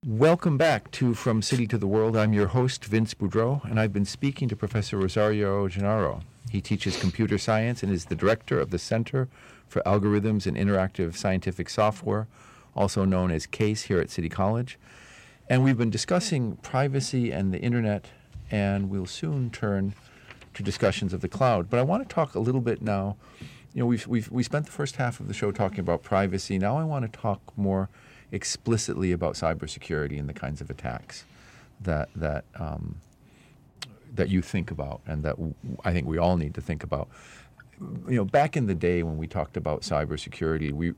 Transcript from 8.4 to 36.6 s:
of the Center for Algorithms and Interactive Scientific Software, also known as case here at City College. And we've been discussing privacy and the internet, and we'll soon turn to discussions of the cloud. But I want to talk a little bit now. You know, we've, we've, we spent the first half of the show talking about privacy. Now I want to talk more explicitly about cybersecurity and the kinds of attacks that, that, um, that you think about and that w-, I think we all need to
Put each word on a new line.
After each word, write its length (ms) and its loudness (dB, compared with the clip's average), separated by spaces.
of 120 0
the 80 -2
Center 500 -2
for 160 -2
Algorithms 640 2
and 100 -2
Interactive 580 0
Scientific 540 -2
Software, 580 0
also 300 2
known 260 2
as 140 -2
case 380 -2
here 180 2
at 80 -2
City 220 -4
College. 480 -2
And 160 4
we've 140 6
been 140 2
discussing 720 0
privacy 680 0
and 220 0
the 80 -2
internet, 460 0
and 380 0
we'll 160 -2
soon 460 -4
turn 420 -2
to 80 -10
discussions 500 0
of 80 -4
the 80 -4
cloud. 400 2
But 120 2
I 20 4
want 260 0
to 60 -14
talk 200 0
a 60 -2
little 220 2
bit 180 0
now. 380 -2
You 60 -2
know, 60 2
we've, 200 2
we've, 240 -2
we 120 0
spent 220 -2
the 80 -14
first 240 -6
half 240 -2
of 80 -8
the 60 -6
show 180 0
talking 280 0
about 220 0
privacy. 560 0
Now 200 2
I 60 0
want 200 -2
to 160 -10
talk 220 -2
more 340 0
explicitly 800 -2
about 220 0
cybersecurity 840 -4
and 100 -4
the 60 -8
kinds 260 -6
of 80 -12
attacks 560 -10
that, 340 -2
that, 300 -4
um, 400 -8
that 140 0
you 140 4
think 280 -2
about 360 -6
and 160 -4
that 140 0
w-, 180 -4
I 120 2
think 120 0
we 120 0
all 180 4
need 200 -2
to 40 -8